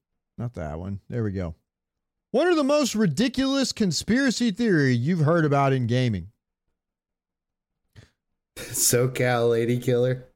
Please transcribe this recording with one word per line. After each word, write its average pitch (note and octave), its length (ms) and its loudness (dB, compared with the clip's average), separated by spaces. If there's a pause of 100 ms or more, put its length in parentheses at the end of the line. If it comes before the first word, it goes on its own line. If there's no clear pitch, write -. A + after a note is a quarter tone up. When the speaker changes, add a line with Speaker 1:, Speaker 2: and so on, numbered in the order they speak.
(360)
Speaker 1:
Not A#2+ 180 -8
that D#2 240 -8
one. G2 300 -10
There A#2 160 -6
we G#2 80 -4
go. F2+ 220 -6 (760)
What C#4+ 160 2
are F4+ 80 4
the D4+ 100 2
most C#4+ 300 0
ridiculous B3 800 0
conspiracy A#3 760 0
theory F3 440 2
you've D3+ 260 0
heard D#3+ 240 4
about C#3 280 2
in B2+ 140 0
gaming? A2+ 420 -2 (1700)
Speaker 2:
<laughs> - 600 -20
SoCal B2 960 0
Lady A#2 280 0
Killer. B2+ 460 -2 (120)